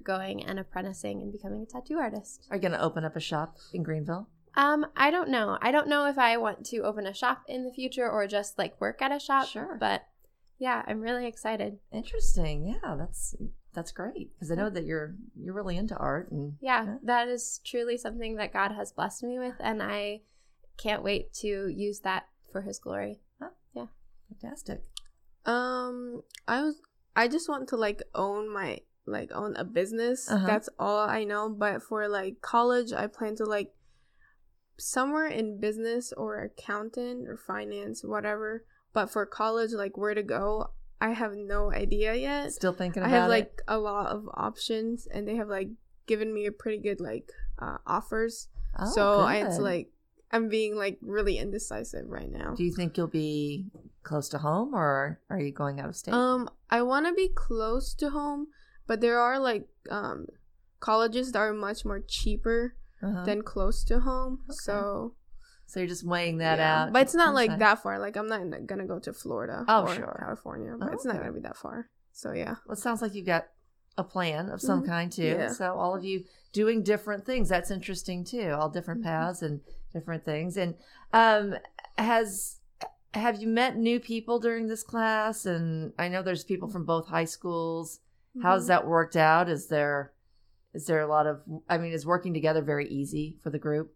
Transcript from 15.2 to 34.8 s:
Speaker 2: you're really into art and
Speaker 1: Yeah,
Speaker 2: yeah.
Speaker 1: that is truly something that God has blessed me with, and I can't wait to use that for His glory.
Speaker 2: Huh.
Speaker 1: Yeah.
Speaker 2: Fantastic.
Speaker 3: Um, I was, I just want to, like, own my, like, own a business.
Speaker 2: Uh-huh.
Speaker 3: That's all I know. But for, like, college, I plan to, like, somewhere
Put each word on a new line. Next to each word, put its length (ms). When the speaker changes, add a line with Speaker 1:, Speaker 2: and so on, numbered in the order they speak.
Speaker 2:
you're 180
really 240
into 180
art 360
and 280
Speaker 1:
Yeah, 240
Speaker 2:
yeah. 200
Speaker 1:
that 240
is 360
truly 320
something 420
that 140
God 200
has 200
blessed 320
me 140
with, 220
and 240
I 400
can't 260
wait 320
to 320
use 320
that 280
for 100
His 180
glory. 420
Speaker 2:
Huh. 120
Speaker 1:
Yeah. 100
Speaker 2:
Fantastic. 540
Speaker 3:
Um, 800
I 160
was, 180
I 120
just 200
want 220
to, 80
like, 240
own 360
my, 280
like, 260
own 240
a 80
business. 680
Speaker 2:
Uh-huh. 180
Speaker 3:
That's 220
all 180
I 160
know. 260
But 340
for, 260
like, 320
college, 500
I 160
plan 280
to, 100
like, 280
somewhere 500